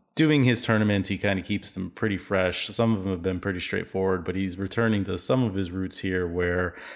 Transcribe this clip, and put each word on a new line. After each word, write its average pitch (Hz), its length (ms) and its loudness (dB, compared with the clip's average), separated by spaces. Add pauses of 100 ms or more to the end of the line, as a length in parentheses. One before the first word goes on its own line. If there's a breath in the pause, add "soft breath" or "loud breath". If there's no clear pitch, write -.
(160)
doing 151 300 6
his 120 160 4
tournaments. 104 480 2
He 98 80 0
kinda 98 240 0
keeps 101 320 -4
them 92 180 -6
pretty 101 260 -2
fresh. 92 500 0
Some 113 260 2
of 95 100 -2
them 95 80 -2
have 90 100 -4
been 90 200 -2
pretty 92 180 -4
straightforward, 92 640 -2
but 90 140 -4
he's 95 200 -2
returning 104 480 0
to 90 120 -4
some 131 260 2
of 101 120 0
his 92 160 -2
roots 92 280 -4
here 92 260 0
where, 90 480 0 (220 loud breath)